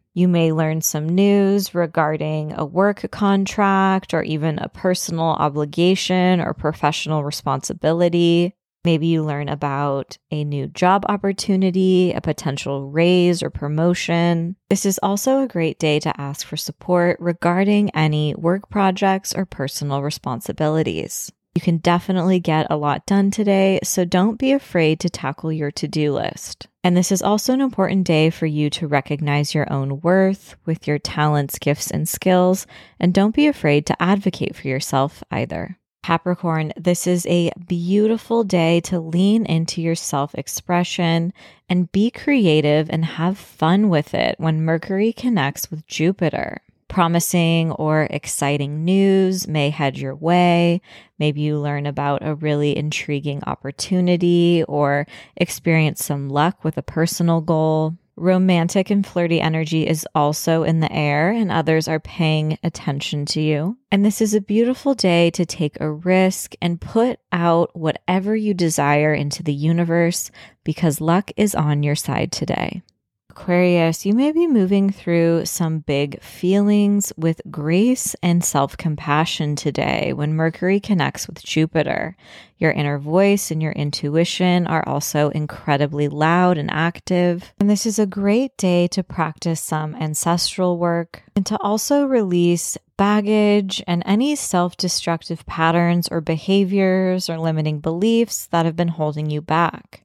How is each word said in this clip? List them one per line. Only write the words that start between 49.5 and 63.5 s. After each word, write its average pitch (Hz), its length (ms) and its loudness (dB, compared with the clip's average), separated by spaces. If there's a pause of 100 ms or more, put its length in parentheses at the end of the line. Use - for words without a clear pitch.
head 139 260 -2
your 135 180 -8
way. 170 680 4 (360)
Maybe 147 220 0
you 151 180 0
learn 147 280 -4
about 143 360 -2
a 151 120 -4
really 147 420 0
intriguing 143 680 -4
opportunity 175 1200 2
or 143 380 0 (280)
experience 160 720 0
some 139 240 -4
luck 147 340 0
with 160 140 -4
a 143 60 -6
personal 165 580 0
goal. 156 560 0 (200)
Romantic 185 720 2
and 202 160 2
flirty 170 340 0
energy 160 460 0
is 156 280 -2
also 156 500 0
in 160 160 2
the 156 120 0
air, 151 380 0
and 226 200 0
others 156 380 0
are 160 100 0
paying 156 640 -2
attention 147 640 -6
to 156 160 -4
you. 156 380 -2 (120)